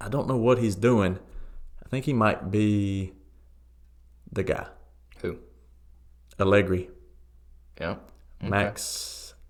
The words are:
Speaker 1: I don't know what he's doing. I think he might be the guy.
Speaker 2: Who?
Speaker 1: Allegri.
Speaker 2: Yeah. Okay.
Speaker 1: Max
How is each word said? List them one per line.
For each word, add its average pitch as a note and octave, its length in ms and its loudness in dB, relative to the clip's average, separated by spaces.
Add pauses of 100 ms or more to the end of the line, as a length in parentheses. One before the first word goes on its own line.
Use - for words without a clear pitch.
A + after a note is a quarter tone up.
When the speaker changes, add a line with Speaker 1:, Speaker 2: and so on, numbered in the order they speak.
Speaker 1:
I - 80 -10
don't C3 200 -2
know C3 80 0
what A#2+ 220 4
he's A2 180 0
doing. G2+ 420 4 (640)
I - 40 -18
think C3 160 -4
he D3 80 0
might G#2+ 380 2
be G2+ 640 0 (1160)
the G2 120 -2
guy. - 240 -4 (560)
Speaker 2:
Who? D#2 160 -6 (1000)
Speaker 1:
Allegri. F#2+ 520 2 (880)
Speaker 2:
Yeah. G#2+ 160 -6 (440)
Okay. G2 100 -6
Speaker 1:
Max - 840 -4 (160)